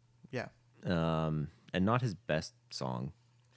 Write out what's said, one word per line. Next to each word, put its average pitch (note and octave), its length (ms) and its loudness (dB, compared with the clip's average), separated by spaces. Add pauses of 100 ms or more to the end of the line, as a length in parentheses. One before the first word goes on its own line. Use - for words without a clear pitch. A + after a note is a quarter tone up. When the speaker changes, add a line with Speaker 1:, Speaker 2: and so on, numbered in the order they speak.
(320)
Speaker 1:
yeah. A#2+ 160 -6 (380)
Speaker 2:
Um, D#2+ 640 2 (240)
and F2+ 120 2
not A#2 160 4
his A#2 120 0
best - 400 -2 (160)
song. B1+ 420 -4 (460)